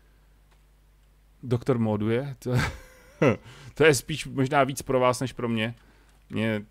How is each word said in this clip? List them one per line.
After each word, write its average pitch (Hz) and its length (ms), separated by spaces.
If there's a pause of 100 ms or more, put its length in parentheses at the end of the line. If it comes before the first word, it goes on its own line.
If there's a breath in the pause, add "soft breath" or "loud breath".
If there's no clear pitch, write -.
(1400 soft breath)
Doktor 120 360
móduje. 113 600
To, 123 140
<laughs> - 1200
to 143 100
je 156 120
spíš - 300
možná 135 380
víc 131 180
pro 131 180
vás, 127 200
než 127 140
pro 120 160
mě. 117 260 (540 soft breath)
Mě, 107 420